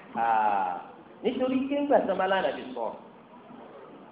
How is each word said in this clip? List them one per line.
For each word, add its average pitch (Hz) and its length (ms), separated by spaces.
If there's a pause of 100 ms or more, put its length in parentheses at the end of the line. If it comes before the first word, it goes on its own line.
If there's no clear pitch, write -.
(120)
ah, 107 640 (440)
nítorí 254 400
pé 277 160
ńgbà 285 240
tí - 80
wọ́n 185 100
bá 190 100
lánàá 185 260
ti 123 100
sọ̀rọ̀, 113 300 (1200)